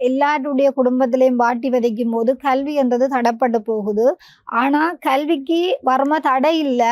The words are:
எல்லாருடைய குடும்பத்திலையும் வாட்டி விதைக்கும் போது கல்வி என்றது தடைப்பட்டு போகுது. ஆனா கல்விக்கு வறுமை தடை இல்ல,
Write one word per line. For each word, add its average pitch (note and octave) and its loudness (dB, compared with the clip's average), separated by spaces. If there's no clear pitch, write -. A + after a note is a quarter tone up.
எல்லாருடைய C#4 0
குடும்பத்திலையும் B3+ 2
வாட்டி A#3+ 0
விதைக்கும் A#3 -2
போது A#3 0
கல்வி C#4 -2
என்றது B3 2
தடைப்பட்டு A#3+ 0
போகுது. G#3+ -2
ஆனா C#4 0
கல்விக்கு D4 -2
வறுமை C4+ 0
தடை C#4 0
இல்ல, B3+ 0